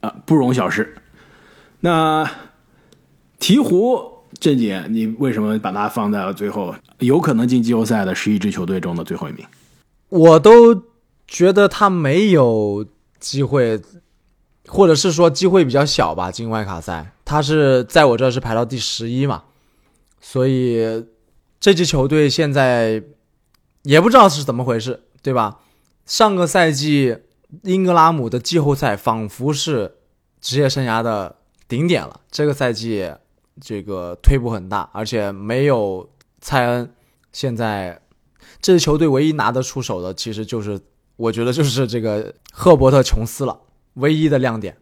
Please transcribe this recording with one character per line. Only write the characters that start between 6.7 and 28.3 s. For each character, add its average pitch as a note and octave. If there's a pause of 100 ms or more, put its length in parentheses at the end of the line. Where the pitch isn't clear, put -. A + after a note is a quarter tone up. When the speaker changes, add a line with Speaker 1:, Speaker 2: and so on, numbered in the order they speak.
Speaker 1:
有 C3
可 D3
能 A#2
进 B2
季 A#2+
后 A2+
赛 G#2+
的 F#2+
十 -
一 G#2+
支 G2+
球 F#2
队 F#2+
中 F2
的 E2+
最 E2+
后 D#2
一 -
名。 B1+ (640)
Speaker 2:
我 E3
都 A#3 (420)
觉 F#3
得 G3+
他 G3
没 F3+
有 A2 (360)
机 C#3
会， A#2+ (880)
或 G3
者 E3
是 D#3+
说 E3
机 E3+
会 F3+
比 C3
较 C#3
小 G2
吧， F2+
进 A2+
外 A2
卡 F#2
赛。 E2+ (100)
他 D3+
是 C#3
在 D#3
我 B2
这 B2+
儿 B2+
是 A#2+
排 A#2
到 A#2
第 B2
十 A2+
一 C3
嘛， B2+ (760)
所 -
以 A#2 (540)
这 G3+
支 F3
球 C#3
队 D3
现 D3
在 A#2+ (840)
也 C#3+
不 G#3
知 B3
道 A3
是 C#3+
怎 C3
么 B2
回 B2
事， A#2 (180)
对 C3+
吧？ A2 (460)
上 G#3+
个 F3+
赛 E3
季 C#3 (460)
英 F#3
格 F3+
拉 E3
姆 C3+
的 B2